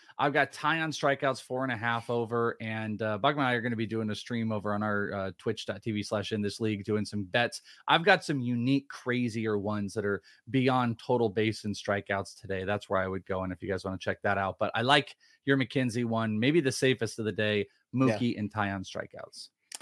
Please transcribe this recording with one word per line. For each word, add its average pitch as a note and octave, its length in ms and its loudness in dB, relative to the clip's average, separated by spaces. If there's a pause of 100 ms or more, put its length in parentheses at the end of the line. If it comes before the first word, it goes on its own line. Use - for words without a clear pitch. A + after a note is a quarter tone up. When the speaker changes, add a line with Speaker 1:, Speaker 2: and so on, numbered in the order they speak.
(180)
Speaker 1:
I've D3 140 4
got C#3 180 4
Taillon D#3+ 380 0
strikeouts, C#3 520 0
four B2+ 220 -4
and C3 100 -2
a A#2 40 -2
half A#2 340 -2
over, A#2 500 0
and, A2 420 -4
uh, G#2+ 160 -2
Buck C#3+ 180 2
and C#3+ 80 2
I B2+ 80 2
are A#2+ 80 2
gonna A#2 160 -2
be A2 100 -2
doing A2 240 -2
a G2+ 60 -2
stream A2+ 340 -4
over G#2 240 -2
on G#2 80 0
our, G2+ 320 0
uh, F#2+ 240 -4
twitch - 280 -4
dot G2 140 -6
T A2+ 120 -4
V G#2 100 -2
slash G#2 300 -2
in G#2+ 100 -2
this G2+ 160 -4
league, A2 240 -2
doing G#2+ 220 0
some G#2 180 -6
bets. A#2 400 0 (240)
I've E3 180 4
got F#3+ 200 6
some C#3+ 160 -2
unique, B2 480 0
crazier A#2 720 0
ones G2+ 360 -2
that G#2 100 -2
are G2+ 180 0 (280)
beyond B2+ 480 2
total A#2 300 2
base G#2+ 380 0
and G#2 60 -2
strikeouts G2+ 680 -2
today. F#2+ 240 -4
That's G2+ 260 -2
where F#2+ 100 2
I F#2 60 0
would F#2+ 200 -4
go, F#2 180 -2
and F#2 80 -4
if E2+ 100 -10
you F#2 60 -6
guys F#2 160 -2
wanna F#2 140 -4
check - 240 -4
that G2+ 160 2
out. G2 200 -2
But G#2 160 0
I A#2 80 0
like C#3 320 4 (300)
your C#3 120 4
McKenzie B2 480 0
one, A2+ 320 0
maybe C#3+ 240 2
the C3 120 0
safest A#2+ 480 0
of G#2+ 60 -2
the A2 60 0
day, G#2 360 0 (240)
Speaker 2:
Yeah. B2 260 4
Speaker 1:
Mookie A#2+ 180 0
and G#2 160 -4
Taillon G2 320 -2
strikeouts. - 680 -12 (320)